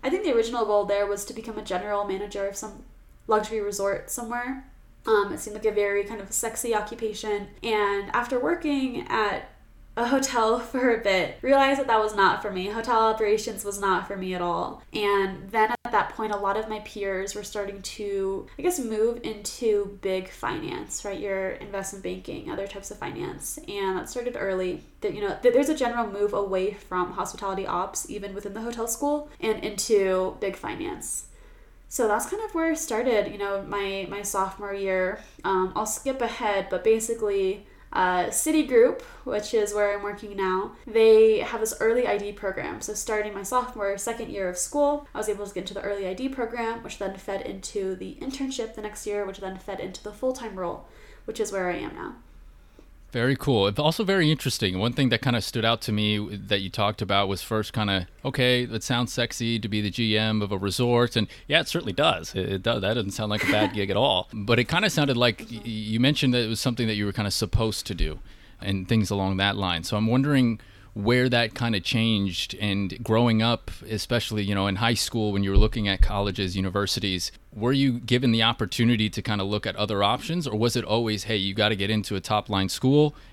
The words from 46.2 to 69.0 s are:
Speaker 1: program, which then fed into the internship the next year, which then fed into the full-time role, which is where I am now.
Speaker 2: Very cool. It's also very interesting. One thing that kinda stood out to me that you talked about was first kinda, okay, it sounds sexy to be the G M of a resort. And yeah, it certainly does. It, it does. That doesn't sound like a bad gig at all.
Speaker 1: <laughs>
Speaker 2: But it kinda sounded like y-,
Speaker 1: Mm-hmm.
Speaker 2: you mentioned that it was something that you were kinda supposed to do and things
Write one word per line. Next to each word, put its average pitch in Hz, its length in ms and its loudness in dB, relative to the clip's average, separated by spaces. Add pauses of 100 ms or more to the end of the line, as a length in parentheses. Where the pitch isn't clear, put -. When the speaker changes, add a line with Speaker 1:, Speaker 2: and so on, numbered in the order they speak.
Speaker 1:
program, 233 540 -4
which - 160 -12
then 196 180 -6
fed 196 260 -6
into 190 520 -6
the 185 260 -12
internship 262 540 -6
the 214 80 -10
next 208 240 -8
year, 208 180 -2
which 190 140 -8
then 190 200 -8
fed 190 200 -10
into 190 240 -10
the 214 100 -10
full-time 247 440 -4
role, 180 300 -6 (380)
which - 140 -8
is 208 140 -2
where 185 180 -2
I 170 60 -2
am - 180 -8
now. - 220 -10 (960)
Speaker 2:
Very 127 240 2
cool. 107 320 4
It's 104 100 0
also 156 240 2
very 185 260 4
interesting. 107 520 2
One 117 120 2
thing 135 180 2
that 113 120 2
kinda 120 180 2
stood 113 240 -4
out 113 180 2
to 110 100 -2
me 107 440 0 (120)
that 101 140 2
you 95 60 -4
talked 104 320 0
about 98 280 2
was 95 140 -2
first 110 300 -2
kinda, 98 360 0 (160)
okay, 123 400 2
it 113 180 -4
sounds 120 300 0
sexy 117 480 -2
to 98 80 -4
be 107 120 0
the 104 80 0
G 107 300 2
M 107 240 2
of 98 80 -2
a 98 80 -2
resort. 120 560 2
And 107 140 2 (180)
yeah, 156 140 4
it - 80 -4
certainly - 240 -2
does. 90 420 0
It, 98 200 -2
it 92 100 -2
does. 117 160 2
That 101 140 0
doesn't 101 180 -2
sound 107 180 -4
like 107 140 0
a - 80 2
bad 104 200 2
gig 101 160 -2
at 98 80 2
all. 110 340 2
Speaker 1:
<laughs> - 20 -14
Speaker 2:
But 110 260 2
it 123 60 4
kinda 180 260 2
sounded 139 260 2
like - 320 2
y-, 117 100 -10
Speaker 1:
Mm-hmm. 113 100 -10
Speaker 2:
you 110 320 -2
mentioned 131 340 4
that 120 80 4
it 110 60 0
was 113 100 -2
something 120 300 0
that 107 80 0
you 104 100 0
were 101 60 -2
kinda 104 180 0
supposed 107 560 0
to 98 80 -4
do 80 240 0 (420)
and 95 280 -2
things 110 220 4